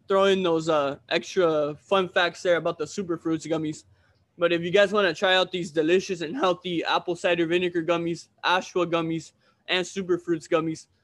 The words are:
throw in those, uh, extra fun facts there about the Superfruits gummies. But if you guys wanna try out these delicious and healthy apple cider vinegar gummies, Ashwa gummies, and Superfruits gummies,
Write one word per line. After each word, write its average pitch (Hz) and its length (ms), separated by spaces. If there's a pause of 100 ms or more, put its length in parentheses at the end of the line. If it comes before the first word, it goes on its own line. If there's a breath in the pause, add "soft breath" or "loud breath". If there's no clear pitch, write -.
throw 196 160
in 196 180
those, 165 280
uh, 143 260 (140)
extra 156 720
fun 190 260
facts 175 340
there 175 140
about 165 220
the 151 80
Superfruits 160 600
gummies. 156 380 (540)
But 170 160
if 170 80
you 175 100
guys 202 220
wanna 196 200
try 185 220
out 185 160
these 175 180
delicious 170 520
and 156 120
healthy 180 520
apple 170 320
cider 175 280
vinegar 175 380
gummies, 170 460 (160)
Ashwa 170 440
gummies, 165 440 (340)
and 180 180
Superfruits 175 600
gummies, 160 400 (160)